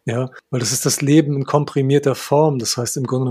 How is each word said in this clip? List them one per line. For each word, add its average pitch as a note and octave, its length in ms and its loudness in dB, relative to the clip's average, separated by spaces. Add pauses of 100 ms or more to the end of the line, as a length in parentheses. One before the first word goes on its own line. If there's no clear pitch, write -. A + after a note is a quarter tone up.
ja, B2 240 -2 (220)
weil B2 80 -2
das A#2 120 -2
ist C3 140 -4
das - 160 0
Leben D3 340 4
in C#3 80 -4
komprimierter C#3+ 680 0
Form, C#3+ 460 2
das - 180 -4
heißt A#2+ 200 -6
im B2+ 100 -4
Grunde C3 240 -2